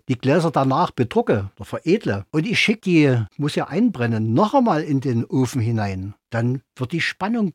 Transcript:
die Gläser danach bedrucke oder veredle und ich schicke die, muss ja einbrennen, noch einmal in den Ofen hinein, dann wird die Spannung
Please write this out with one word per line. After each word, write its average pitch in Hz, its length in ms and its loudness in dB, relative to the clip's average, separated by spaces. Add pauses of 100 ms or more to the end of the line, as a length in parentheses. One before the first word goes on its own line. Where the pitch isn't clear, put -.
die 127 100 -2
Gläser 156 340 2
danach 139 400 0
bedrucke 120 680 0
oder 101 80 -14
veredle 120 680 -2
und 156 160 -2
ich 180 120 0
schicke - 220 0
die, 151 360 4 (200)
muss 147 180 -4
ja 160 120 -2
einbrennen, 117 680 0
noch 208 200 2
einmal 226 280 2
in 143 200 -2
den 117 240 0
Ofen 127 360 -2
hinein, 101 540 -4 (160)
dann 123 300 -2 (140)
wird 127 160 -8
die 160 100 -4
Spannung 208 540 -2